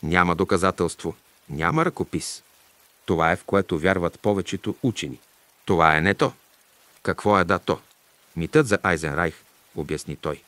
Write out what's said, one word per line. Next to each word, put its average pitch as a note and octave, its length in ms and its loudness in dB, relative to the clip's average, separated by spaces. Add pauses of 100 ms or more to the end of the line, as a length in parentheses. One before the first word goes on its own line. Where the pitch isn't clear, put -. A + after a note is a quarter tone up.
Няма F2 320 2
доказателство, F2+ 800 0 (340)
няма E2 360 0
ръкопис. - 580 -6 (600)
Това E2 260 2
е, F2+ 40 2
в - 80 -16
което F#2 360 0
вярват F2 400 0
повечето G2 640 -4
учени. A2 360 -4 (460)
Това D#2+ 320 4
е D#2 40 2
не F#2+ 120 2
то. - 200 0 (720)
Какво G2+ 360 2
е F2+ 40 2
да F2 160 0
то? - 200 -2 (560)
Митът A#2 320 2
за G2+ 160 0
Айзенрайх, E2 520 -2 (400)
обясни D2+ 400 -8
той. D2 320 -8